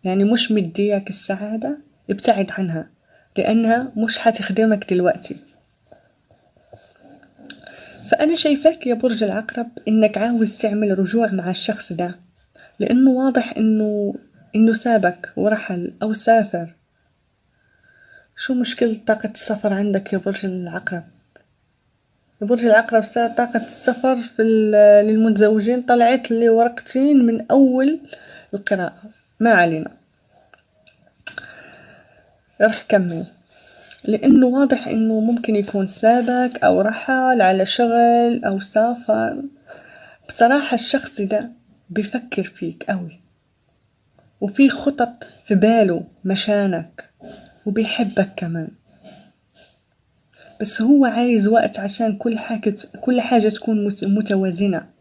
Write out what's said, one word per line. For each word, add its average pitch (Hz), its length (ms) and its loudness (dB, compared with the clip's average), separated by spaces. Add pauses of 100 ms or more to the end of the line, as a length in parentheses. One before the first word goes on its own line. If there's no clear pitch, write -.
يعني 190 200 0
مش 220 280 0
مدياك 202 580 -2
السعادة، 220 680 -8 (320)
ابتعد 202 420 -2
عنها 165 380 -6 (480)
لأنها 226 600 0
مش 220 200 -4
حتخدمك 214 760 -2
دلوقتي. - 420 -2 (2750)
فأنا 311 260 2
شايفاك 302 520 0
يا 240 60 0
برج 226 300 -2
العقرب 220 440 -6 (200)
إنك 214 300 2
عاوز 220 400 -2
تعمل 208 420 -2
رجوع 220 280 0
مع 185 220 -4
الشخص - 440 -6
ده، 175 220 -6 (640)
لأنه 254 320 4
واضح 254 460 0
إنه، 214 580 0 (400)
إنه 220 180 4
سابك 220 600 -2
ورحل 190 580 -4 (100)
أو 214 100 -4
سافر، 208 640 0 (1700)
شو - 120 -6
مشكلة 240 540 -2
طاقة 214 220 -2
السفر 208 440 -4
عندك 196 400 -4
يا 190 40 -2
برج 196 280 -6
العقرب؟ 180 580 -8 (1400)
يا 208 60 -6
برج 240 180 0
العقرب، 226 380 4
صار 233 260 -2
طاقة 240 360 -2
السفر 254 500 -2
في 233 260 -6
ال-، 208 640 6
للمتزوجين 220 760 2
طلعت 240 500 2
لي 233 180 2
ورقتين 240 760 2
من 226 260 -2
أول 269 480 4 (540)
القراءة، 196 500 -6 (360)
ما 226 120 4
علينا. 170 460 2 (2750)
رح 220 220 2
كمل. 175 420 0 (800)
لأنه 254 440 4
واضح 262 400 0
إنه 220 320 0
ممكن 226 360 0
يكون 202 320 -2
سابك 247 760 0
أو 185 180 4
رحل 254 600 0
على 190 240 4
شغل 240 800 2
أو 196 140 -2
سافر. 226 840 -2 (840)
بصراحة 254 480 2
الشخص - 460 -4
ده 214 300 -4 (380)
بيفكر 202 540 -6
فيك 170 400 -12
قوي. 175 360 -8 (1200)
وفي 247 280 2
خطط 262 580 -4 (160)
في 208 120 0
باله 196 480 4 (220)
مشانك. 190 840 -2 (560)
وبيحبك 202 680 -2
كمان. 165 320 -8 (1900)
بس - 200 -2
هو 269 240 6
عايز 226 420 2
وقت 220 320 2
عشان 202 380 -4
كل 220 220 -4
حاجة، 214 360 -6 (260)
كل 247 200 0
حاجة 226 280 2
تكون 214 380 -2
مت-، 202 160 -6
متوازنة. 196 840 -2 (120)